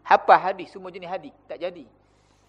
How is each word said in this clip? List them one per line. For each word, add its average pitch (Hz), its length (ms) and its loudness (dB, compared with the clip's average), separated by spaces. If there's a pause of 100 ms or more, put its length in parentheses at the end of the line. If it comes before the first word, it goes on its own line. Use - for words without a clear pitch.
Hafal 190 380 6
hadis, 185 320 -8
semua 185 180 -16
jenis 180 160 -16
hadis. 170 280 -12 (120)
Tak 147 140 -16
jadi. 170 260 -10 (640)